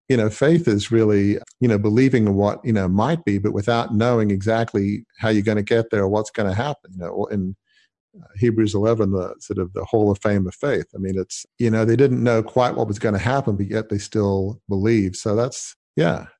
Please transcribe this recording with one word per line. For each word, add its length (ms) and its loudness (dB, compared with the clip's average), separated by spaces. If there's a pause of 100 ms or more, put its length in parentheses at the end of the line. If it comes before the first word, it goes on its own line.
you 80 2
know, 120 2
faith 380 2
is 240 0
really, 480 4 (220)
you 80 4
know, 100 4
believing 480 4
in 80 2
what, 300 0
you 80 -2
know, 160 2
might 360 0
be, 140 0
but 140 -2
without 420 -2
knowing 360 2
exactly 760 -2 (120)
how 100 -2
you're 140 2
gonna 200 0
get 280 0
there 120 0
or 60 2
what's 220 -2
gonna 240 -2
happen. 380 -6
You 60 -16
know, 320 -6
in 260 -4 (800)
Hebrews 380 0
eleven, 380 0
the 280 -4
sort 180 -2
of 140 -4
the 140 -8
Hall 240 2
of 100 0
Fame 260 0
of 80 -8
faith. 300 -2 (100)
I 40 -12
mean, 200 -4
it's, 280 -8 (120)
you 120 0
know, 160 2
they 100 4
didn't 260 2
know 200 2
quite 340 0
what 120 -2
was 100 -6
gonna 180 -2
happen, 400 -2
but 140 -4
yet 180 -4
they 80 -4
still 720 -2
believed. 480 0
So 180 -4
that's, 400 -4 (220)
yeah, 300 0 (140)